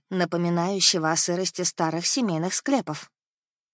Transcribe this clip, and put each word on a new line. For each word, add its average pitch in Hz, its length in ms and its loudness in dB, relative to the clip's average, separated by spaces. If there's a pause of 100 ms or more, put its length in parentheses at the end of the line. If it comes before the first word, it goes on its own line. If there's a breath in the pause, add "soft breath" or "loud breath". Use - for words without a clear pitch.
напоминающего 175 1040 2
о 170 40 0
сырости 180 460 0
старых 170 440 0
семейных 185 480 0
склепов. - 560 -2 (640)